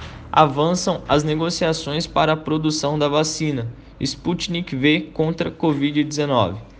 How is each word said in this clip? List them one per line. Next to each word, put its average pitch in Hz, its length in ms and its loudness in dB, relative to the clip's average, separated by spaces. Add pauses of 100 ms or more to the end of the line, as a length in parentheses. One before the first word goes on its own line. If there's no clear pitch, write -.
(300)
avançam 156 800 4
as 147 140 4
negociações 160 840 0
para 156 280 2
a 160 40 2
produção 156 640 -2
da 147 100 2
vacina 147 600 -2 (320)
Sputnik 175 760 -4
V 151 400 2
contra 160 360 -2
a - 20 -8
covid 147 500 0
dezenove. 143 560 0 (220)